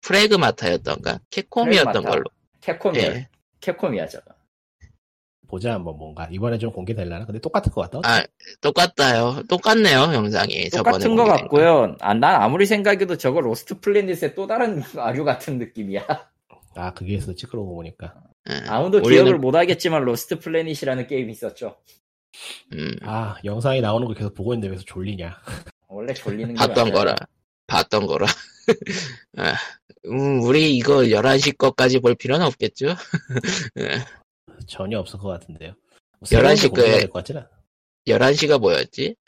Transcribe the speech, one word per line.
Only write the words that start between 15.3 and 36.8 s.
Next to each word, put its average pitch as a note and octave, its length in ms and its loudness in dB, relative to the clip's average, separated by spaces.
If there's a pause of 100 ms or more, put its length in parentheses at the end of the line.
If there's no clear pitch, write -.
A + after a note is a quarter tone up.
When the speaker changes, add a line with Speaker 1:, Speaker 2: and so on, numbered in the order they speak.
Speaker 2:
느낌이야. G2+ 480 -8 (680)
Speaker 3:
아, F2+ 160 -8
그게 F#2 220 -8
있었지, F#2 320 -8
그러고 G2 300 -10
보니까. E2 380 -16 (360)
Speaker 1:
예. C2+ 40 -4 (140)
Speaker 2:
아무도 E3+ 300 0
Speaker 1:
우리는 C3 260 8
Speaker 2:
기억을 F3+ 140 4
못 C3 160 0
하겠지만 E3+ 500 2
로스트 B2 360 -4
플래닛이라는 D#3 680 -4
게임이 C3 260 -6
있었죠. A2 440 -12 (960)
Speaker 1:
음. D#2 180 -8 (120)
Speaker 3:
아, G#2+ 420 -8
영상이 A#2 360 -2
나오는 A2+ 260 -2
거 A2 80 -8
계속 G2+ 200 -8
보고 G#2+ 200 -6
있는데 G#2 140 -6
왜 F#2+ 80 -8
계속 F#2 100 -16
졸리냐. F#2 500 -10 (520)
Speaker 2:
원래 G#2+ 240 -10
졸리는 A2+ 420 -8
게 A2+ 40 -8
Speaker 1:
봤던 A2+ 160 0 (140)
Speaker 2:
맞아요. G2 40 -2
Speaker 1:
거라. F#2+ 220 2 (520)
봤던 - 400 0
거라. F#2 200 0 (400)
<laughs> - 720 -4
아, E2 160 -2 (520)
음, C3+ 360 0
우리 C#3+ 340 4
이거 B2 340 4
열한 B2 280 4
시 C3+ 140 0
거까지 B2+ 480 2
볼 A#2+ 140 4
필요는 C#3 320 -2
없겠죠? C3 420 -4
<laughs> E3+ 920 -6
예. A2 240 -4 (600)
Speaker 3:
전혀 G2+ 320 -8
없을 - 200 -10
것 G2 100 -10
같은데요. E2+ 440 -14 (480)
뭐 - 120 -14
Speaker 1:
열한 C#3 240 6
시 - 60 2
Speaker 3:
새로운 - 120 2
게 C3 80 2